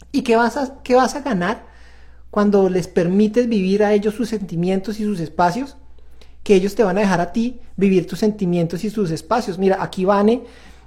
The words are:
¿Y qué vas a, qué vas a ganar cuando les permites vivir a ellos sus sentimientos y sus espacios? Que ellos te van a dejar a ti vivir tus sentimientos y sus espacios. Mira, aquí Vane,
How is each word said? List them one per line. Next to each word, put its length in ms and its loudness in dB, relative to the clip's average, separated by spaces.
¿Y 120 -2
qué 120 2
vas 220 0
a, 260 -8
qué 120 0
vas 200 2
a 60 -8
ganar 440 -4
cuando 380 4
les 180 -2
permites 600 2
vivir 360 2
a 100 2
ellos 220 0
sus 140 -4
sentimientos 720 -4
y 40 -4
sus 160 -4
espacios? 580 -2
Que 100 4
ellos 220 2
te 80 2
van 160 0
a 20 2
dejar 200 2
a 100 -4
ti 280 -4
vivir 300 2
tus 140 -10
sentimientos 640 0
y 80 -4
sus 180 -2
espacios. 480 -4
Mira, 240 2
aquí 240 -4
Vane, 380 4